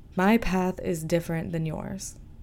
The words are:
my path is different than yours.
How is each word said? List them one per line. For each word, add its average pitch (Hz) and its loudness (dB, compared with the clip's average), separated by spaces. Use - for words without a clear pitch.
my 202 6
path 185 0
is 165 -2
different 170 0
than 160 -2
yours. - -8